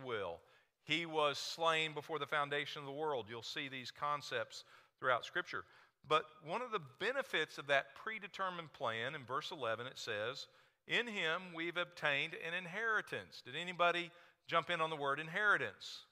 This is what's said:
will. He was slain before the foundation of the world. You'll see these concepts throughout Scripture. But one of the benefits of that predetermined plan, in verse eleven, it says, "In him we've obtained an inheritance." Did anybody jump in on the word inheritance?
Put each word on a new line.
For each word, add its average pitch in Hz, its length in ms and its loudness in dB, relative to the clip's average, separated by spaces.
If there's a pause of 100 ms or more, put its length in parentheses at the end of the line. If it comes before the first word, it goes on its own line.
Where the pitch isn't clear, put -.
will. 101 360 -2 (440)
He 160 220 0
was 151 320 4
slain 160 560 2
before 151 260 -4
the 143 80 -4
foundation 143 540 0
of 139 60 -8
the 139 60 -6
world. 143 360 -2
You'll 113 140 -8
see 143 260 -4
these 131 220 -8
concepts 139 720 -2 (340)
throughout 127 280 2
Scripture. 139 380 -4 (440)
But 156 160 6 (180)
one 175 200 -2
of 247 80 -8
the 208 100 0 (200)
benefits 196 580 0
of 143 80 -8
that 139 360 4
predetermined 190 720 -6
plan, 117 420 -2
in 135 120 -8
verse 135 240 -4
eleven, 120 360 2
it - 120 -10
says, 113 480 -2 (400)
"In 208 200 4
him 185 480 -2
we've 165 220 -2
obtained 156 580 0 (120)
an 165 80 -4
inheritance." 185 920 -2
Did 127 120 -10
anybody 170 540 2 (360)
jump 165 240 4
in 170 100 2
on 160 80 4
the 160 80 -4
word 139 240 2
inheritance? 160 920 0